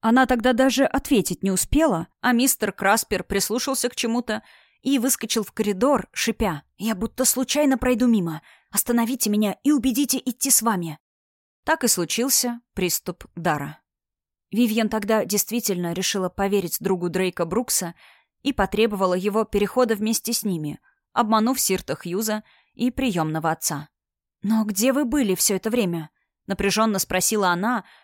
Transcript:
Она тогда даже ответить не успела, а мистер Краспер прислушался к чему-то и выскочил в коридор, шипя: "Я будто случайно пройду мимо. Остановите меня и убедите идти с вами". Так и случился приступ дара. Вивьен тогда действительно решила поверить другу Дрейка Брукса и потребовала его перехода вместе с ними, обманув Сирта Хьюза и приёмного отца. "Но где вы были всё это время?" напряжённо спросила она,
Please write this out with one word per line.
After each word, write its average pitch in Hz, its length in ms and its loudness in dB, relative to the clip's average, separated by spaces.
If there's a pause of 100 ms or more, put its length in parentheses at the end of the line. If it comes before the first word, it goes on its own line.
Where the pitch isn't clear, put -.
Она 247 260 6
тогда 254 260 2
даже 262 320 4
ответить - 580 0
не 190 80 0
успела, 190 580 2 (120)
а 247 120 2
мистер 233 400 0
Краспер 196 500 0
прислушался 240 680 -2
к - 60 -14
чему-то 233 460 -2 (380)
и 269 180 2
выскочил 226 460 0
в - 80 -16
коридор, 214 600 0
шипя: 202 500 -4 (160)
"Я 220 160 -2
будто 226 320 -4
случайно 269 500 2
пройду 247 300 2
мимо. 175 340 2 (300)
Остановите 233 580 0
меня 208 340 0
и 285 100 4
убедите 262 460 0
идти - 320 -4
с - 120 2
вами". 175 360 -2 (640)
Так 320 200 0
и 233 40 4
случился 233 760 -2 (100)
приступ - 540 -4 (100)
дара. 151 440 -4 (720)
Вивьен 220 380 2
тогда 214 380 0
действительно 196 680 -2
решила 185 380 -2
поверить 196 500 -2
другу 175 300 0
Дрейка 180 340 -2
Брукса 180 500 -2 (480)
и 269 120 -2
потребовала 196 600 0
его 202 300 0
перехода 214 500 0
вместе 214 380 -2
с - 120 -4
ними, 160 360 -4 (320)
обманув 220 480 2
Сирта - 340 -2
Хьюза 214 480 -4 (300)
и 247 180 -2
приёмного 165 600 0
отца. 151 400 -4 (520)
"Но 220 220 2
где 214 300 0
вы 294 100 0
были 233 300 0
всё 190 220 0
это 202 120 -4
время?" 175 400 -2 (380)
напряжённо 196 520 0
спросила 185 520 0
она, 202 340 -2 (200)